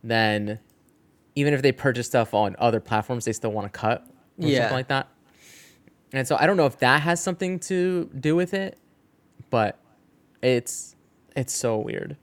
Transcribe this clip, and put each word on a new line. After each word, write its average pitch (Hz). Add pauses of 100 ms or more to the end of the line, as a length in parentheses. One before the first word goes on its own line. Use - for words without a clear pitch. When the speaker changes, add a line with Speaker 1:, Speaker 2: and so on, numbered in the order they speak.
Speaker 1:
then 107 (760)
even 143
if 131
they 135
purchase 123
stuff 117
on 104
other 113
platforms, 110
they 113
still 110
want 104
a -
cut - (360)
or 156
Speaker 2:
Yeah. 131
Speaker 1:
something 113
like 131
that. 135 (1040)
And 131
so 147
I 151
don't 196
know 156
if 127
that 131
has 170
something 185
to 180 (100)
do 151
with 175
it, 190 (720)
but 110 (640)
it's, - (400)
it's 127
so 113
weird. -